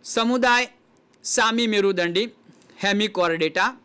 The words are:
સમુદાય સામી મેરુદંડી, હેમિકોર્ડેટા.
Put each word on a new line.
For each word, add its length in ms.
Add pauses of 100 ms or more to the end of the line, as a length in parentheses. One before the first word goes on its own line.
સમુદાય 640 (560)
સામી 420
મેરુદંડી, 600 (580)
હેમિકોર્ડેટા. 1000